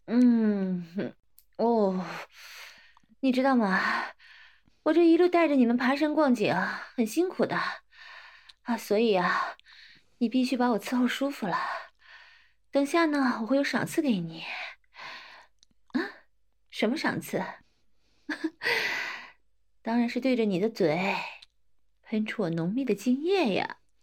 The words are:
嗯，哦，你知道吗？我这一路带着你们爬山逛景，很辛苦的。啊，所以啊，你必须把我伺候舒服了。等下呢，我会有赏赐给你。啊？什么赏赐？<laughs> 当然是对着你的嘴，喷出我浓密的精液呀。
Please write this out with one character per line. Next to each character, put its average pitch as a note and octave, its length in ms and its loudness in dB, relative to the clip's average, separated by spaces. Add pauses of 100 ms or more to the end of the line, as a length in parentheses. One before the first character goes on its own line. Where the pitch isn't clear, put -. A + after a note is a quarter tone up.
嗯， G3+ 1120 2 (420)
哦， G3+ 480 0 (1160)
你 C4+ 100 2
知 B3+ 100 2
道 C4+ 140 4
吗？ G3 260 2 (1000)
我 D#4 100 2
这 E4+ 120 6
一 E4 120 8
路 F4 100 6
带 E4+ 200 4
着 C#4+ 80 2
你 B3+ 100 6
们 A#3 100 4
爬 B3+ 200 0
山 D4+ 180 0
逛 D4+ 220 4
景， F3+ 200 2 (400)
很 A3+ 100 0
辛 E4 220 0
苦 B3 180 -2
的。 F3+ 140 -2 (1000)
啊， A#3 160 -4
所 G#3 200 -2
以 A3 180 4
啊， - 400 0 (640)
你 A#3+ 100 0
必 B3+ 160 2
须 B3+ 100 -2
把 B3 140 2
我 G#3+ 100 0
伺 - 160 -4
候 B3 120 4
舒 C#4 220 -2
服 B3+ 180 -8
了。 E3 100 -2 (1120)
等 C#4+ 160 2
下 E4+ 200 2
呢， C4+ 360 0
我 A3 60 -4
会 C4+ 100 2
有 C#4 60 2
赏 - 240 -2
赐 - 160 -2
给 A3+ 160 0
你。 E3 240 -8 (1500)
啊？ D4 80 -2 (680)
什 - 180 -2
么 B3 80 -2
赏 C4+ 240 -4
赐？ F#3 240 -6 (840)
<laughs> - 340 -8 (1200)
当 A#3 180 -2
然 A#3 100 0
是 B3 100 -6
对 C4 160 2
着 A#3 100 2
你 F#3+ 140 0
的 G#3 80 0
嘴， F#3+ 480 0 (840)
喷 A3 240 -4
出 - 160 -6
我 E3+ 80 -2
浓 E3 240 -2
密 C4+ 100 -2
的 A3+ 120 0
精 B3+ 260 0
液 E4 320 0
呀。 - 240 -4 (260)